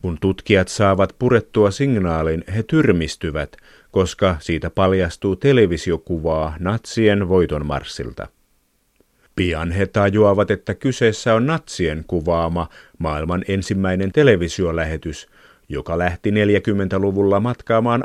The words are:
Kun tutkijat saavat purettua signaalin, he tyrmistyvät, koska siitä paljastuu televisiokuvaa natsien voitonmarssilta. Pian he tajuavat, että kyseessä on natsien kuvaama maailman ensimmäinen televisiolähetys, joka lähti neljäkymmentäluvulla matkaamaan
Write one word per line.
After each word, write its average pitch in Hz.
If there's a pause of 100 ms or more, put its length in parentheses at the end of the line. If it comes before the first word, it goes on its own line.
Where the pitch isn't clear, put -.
Kun 87
tutkijat 95
saavat 98
purettua 110
signaalin, 87 (100)
he 110
tyrmistyvät, 82 (340)
koska 92
siitä 85
paljastuu 95
televisiokuvaa 82
natsien 101
voitonmarssilta. 73 (1120)
Pian 85
he 95
tajuavat, 101
että 101
kyseessä 117
on 117
natsien 82
kuvaama 82 (300)
maailman 80
ensimmäinen 95
televisiolähetys, 82 (400)
joka 78
lähti 87
neljäkymmentäluvulla 98
matkaamaan 120